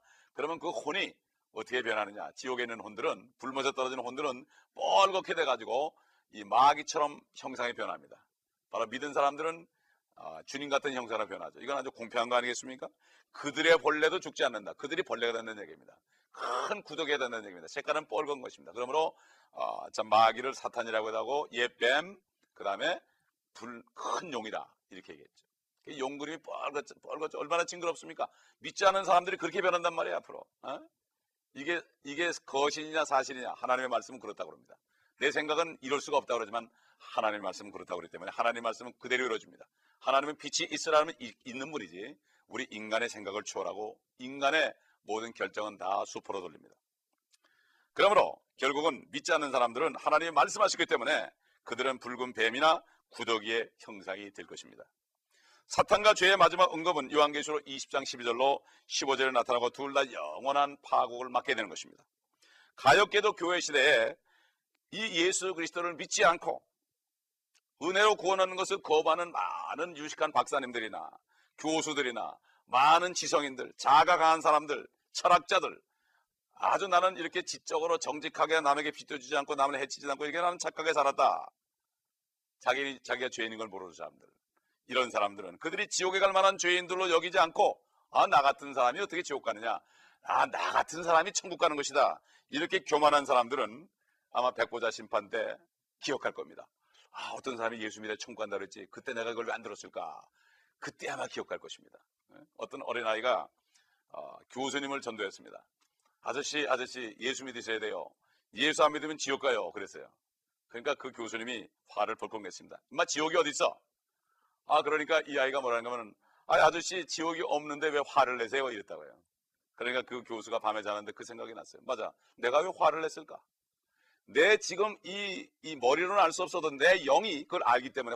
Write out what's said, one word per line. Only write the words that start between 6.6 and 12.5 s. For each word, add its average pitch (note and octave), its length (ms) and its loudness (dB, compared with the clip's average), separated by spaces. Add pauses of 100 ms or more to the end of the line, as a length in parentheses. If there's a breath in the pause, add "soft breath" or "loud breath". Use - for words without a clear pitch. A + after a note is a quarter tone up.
형상이 B2 400 -6
변합니다. E2 500 -10 (460)
바로 A2 160 -4
믿은 C3 260 -8
사람들은, D#3 540 -2 (500)
아, D#2+ 300 -16
주님 C#3 240 -8
같은 C#3 240 0
형상으로 A2 340 -4
변하죠. E2+ 320 -12
이건 C3+ 160 -6
아주 C3 140 -6
공평한 A#2 400 -4
거 B2 60 2
아니겠습니까? B2 520 -4 (440 soft breath)